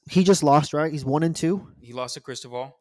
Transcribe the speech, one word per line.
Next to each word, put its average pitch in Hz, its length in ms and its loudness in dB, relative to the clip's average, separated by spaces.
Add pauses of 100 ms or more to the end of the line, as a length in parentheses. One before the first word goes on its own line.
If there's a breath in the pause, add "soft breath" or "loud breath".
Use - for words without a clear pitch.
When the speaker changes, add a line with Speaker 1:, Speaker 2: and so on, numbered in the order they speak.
Speaker 1:
he 185 140 2
just 180 220 4
lost, 143 280 4
right? 151 200 -2
He's 143 120 -8
one 135 200 0
and 165 100 0
two. 185 320 -2 (140)
Speaker 2:
He 120 120 -20
lost 123 220 -10
to 135 60 -14
Cristobal. 127 600 -12